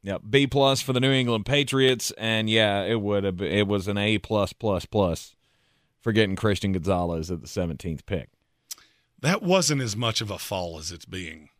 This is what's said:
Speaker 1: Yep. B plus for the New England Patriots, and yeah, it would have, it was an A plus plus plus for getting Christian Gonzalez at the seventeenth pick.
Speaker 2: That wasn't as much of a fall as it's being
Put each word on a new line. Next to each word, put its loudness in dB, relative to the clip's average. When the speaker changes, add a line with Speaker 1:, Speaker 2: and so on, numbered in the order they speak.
Speaker 1:
Yep. -6
B 4
plus 2
for -4
the 2
New 4
England 2
Patriots, 2
and -2
yeah, 4
it 0
would 0
have, -2
it 2
was 0
an -2
A 2
plus -2
plus -2
plus 0
for -2
getting 4
Christian 0
Gonzalez 0
at -4
the -16
seventeenth -6
pick. -6
Speaker 2:
That 0
wasn't 2
as -4
much -2
of -8
a -8
fall -6
as -12
it's -16
being -12